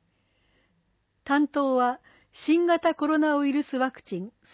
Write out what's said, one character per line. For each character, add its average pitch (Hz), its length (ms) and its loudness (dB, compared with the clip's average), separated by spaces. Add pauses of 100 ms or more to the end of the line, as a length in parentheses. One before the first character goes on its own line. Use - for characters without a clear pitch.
(1300)
担 285 220 2
当 269 280 -2
は、 247 240 0 (460)
新 339 200 2
型 339 300 0
コ 294 100 -4
ロ 311 140 2
ナ 302 180 2
ウ 285 100 0
イ 269 60 0
ル 294 100 0
ス - 140 -8
ワ 254 140 -2
ク - 100 -18
チ 180 180 -8
ン 202 120 -10 (220)